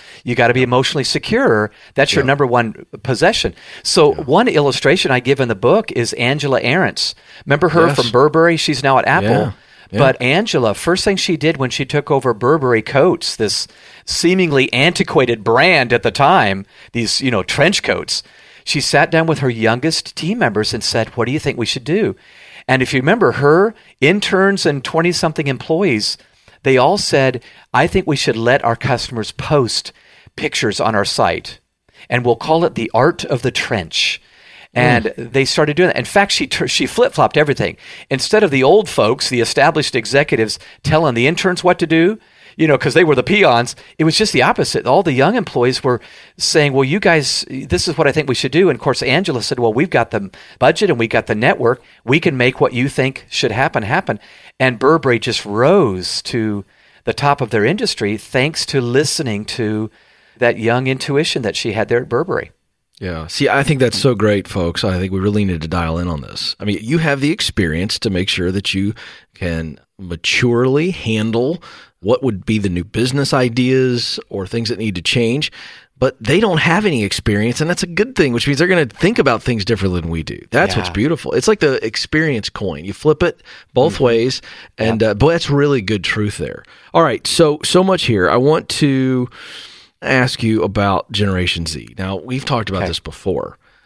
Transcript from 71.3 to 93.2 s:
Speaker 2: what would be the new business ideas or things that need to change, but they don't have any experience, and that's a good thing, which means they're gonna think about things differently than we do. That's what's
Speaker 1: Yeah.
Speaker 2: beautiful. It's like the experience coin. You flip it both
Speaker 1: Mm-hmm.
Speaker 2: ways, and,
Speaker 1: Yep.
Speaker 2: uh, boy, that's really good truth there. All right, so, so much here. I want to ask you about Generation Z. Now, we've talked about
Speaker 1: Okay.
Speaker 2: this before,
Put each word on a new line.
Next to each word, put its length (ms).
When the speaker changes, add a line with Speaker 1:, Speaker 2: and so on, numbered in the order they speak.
Speaker 2:
what 220
would 240
be 120
the 100
new 160
business 500
ideas 960
or 180
things 220
that 100
need 160
to 80
change, 480
but 220
they 180
don't 220
have 240
any 180
experience, 580
and 100
that's 120
a 40
good 280
thing, 180
which 140
means 120
they're 100
gonna 180
think 320
about 240
things 220
differently 360
than 100
we 120
do. 160
That's 260
what's 120
Speaker 1:
Yeah. 40
Speaker 2:
beautiful. 400
It's 160
like 120
the 240
experience 680
coin. 340
You 80
flip 300
it 180
both 220
Speaker 1:
Mm-hmm. 100
Speaker 2:
ways, 380
and, 220
Speaker 1:
Yep. 100
Speaker 2:
uh, 40
boy, 180
that's 180
really 300
good 240
truth 340
there. 240
All 100
right, 240
so, 380
so 180
much 220
here. 240
I 80
want 320
to 480
ask 400
you 200
about 480
Generation 560
Z. 300
Now, 200
we've 280
talked 240
about 140
Speaker 1:
Okay. 60
Speaker 2:
this 120
before, 560